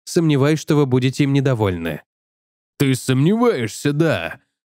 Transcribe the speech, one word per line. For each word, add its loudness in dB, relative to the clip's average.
Сомневаюсь, 2
что -2
вы 4
будете 0
им 0
недовольны». -2
«Ты 2
сомневаешься, 0
да? -2